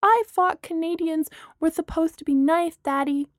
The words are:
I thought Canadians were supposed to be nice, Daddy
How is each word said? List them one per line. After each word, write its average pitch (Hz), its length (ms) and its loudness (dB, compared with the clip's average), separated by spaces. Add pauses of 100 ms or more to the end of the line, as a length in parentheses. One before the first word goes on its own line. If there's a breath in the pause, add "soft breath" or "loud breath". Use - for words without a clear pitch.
I 453 240 4
thought 359 340 0
Canadians 320 680 -4 (300 loud breath)
were 320 120 0
supposed 320 480 -4
to - 60 -16
be 285 80 0
nice, 320 440 2
Daddy 277 500 -2 (120)